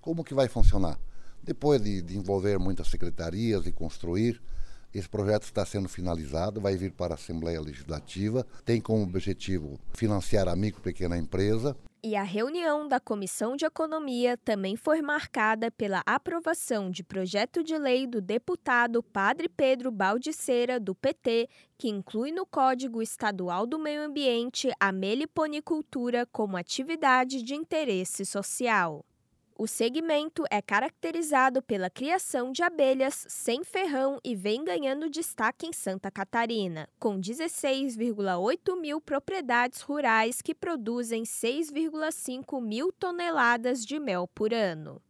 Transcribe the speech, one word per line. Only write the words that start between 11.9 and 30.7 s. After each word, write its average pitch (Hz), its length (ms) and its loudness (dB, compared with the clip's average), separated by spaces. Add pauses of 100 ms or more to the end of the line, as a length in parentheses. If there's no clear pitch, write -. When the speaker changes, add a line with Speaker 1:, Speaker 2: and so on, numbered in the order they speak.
Speaker 2:
E 220 120 -2
a 196 80 0
reunião 294 640 -2
da 269 120 2
Comissão 208 560 -4
de 285 100 -2
Economia 269 720 0
também 196 380 -2
foi 311 260 2
marcada 233 720 0
pela 190 340 -2
aprovação 285 840 -2
de 185 120 -8
projeto 196 600 -2
de 320 140 -2
lei 269 280 2
do 240 160 -4
deputado 240 800 0
Padre 220 480 0
Pedro 262 400 2
Baldiceira, 240 880 0
do 196 140 -4
P 269 200 0
T, 233 360 0 (280)
que 247 120 -2
inclui 214 420 -4
no 370 140 -2
Código 262 560 2
Estadual 190 640 -2
do 285 140 -4
Meio 302 240 -2
Ambiente 262 680 0 (100)
a 196 120 4
meliponicultura 254 1400 -2
como 202 280 -4
atividade 262 840 2
de 247 140 -6
interesse 254 680 -2
social. 196 800 -2 (560)
O 220 60 0
segmento 302 880 0
é 208 100 0
caracterizado 269 1000 2